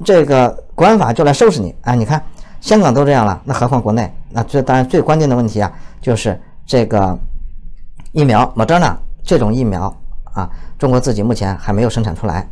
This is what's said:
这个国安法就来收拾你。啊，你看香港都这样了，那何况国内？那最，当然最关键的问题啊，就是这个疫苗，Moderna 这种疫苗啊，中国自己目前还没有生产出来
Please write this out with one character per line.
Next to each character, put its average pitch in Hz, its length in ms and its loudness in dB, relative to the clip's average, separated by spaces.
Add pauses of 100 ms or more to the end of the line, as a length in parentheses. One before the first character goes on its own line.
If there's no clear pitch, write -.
这 175 180 6
个 131 260 4 (240)
国 170 120 2
安 220 120 6
法 123 140 2
就 156 120 0
来 143 100 4
收 226 160 6
拾 151 100 2
你。 90 220 -6
啊， 123 120 0
你 113 120 2
看 151 160 0 (400)
香 214 180 4
港 151 140 4
都 139 100 4
这 143 80 4
样 120 140 4
了， 95 180 -2
那 127 100 -6
何 120 140 0
况 123 140 0
国 107 100 -2
内？ 110 200 0 (180)
那 117 140 -4
最， 143 180 0
当 131 160 2
然 131 100 2
最 160 140 2
关 156 180 2
键 151 80 2
的 127 80 2
问 120 120 0
题 104 140 -2
啊， 98 100 -2 (300)
就 120 140 0
是 104 240 -2 (260)
这 214 200 2
个 95 320 0 (960)
疫 151 120 0
苗， 120 320 2
Moderna 120 400 2 (280)
这 - 140 2
种 110 160 2
疫 131 100 0
苗 98 300 -2 (400)
啊， 92 160 -4 (280)
中 139 120 0
国 123 100 4
自 123 140 0
己 101 80 -2
目 117 120 0
前 98 240 -2
还 104 160 -4
没 107 80 0
有 120 80 2
生 113 140 -2
产 87 120 -4
出 110 100 -8
来 95 260 -4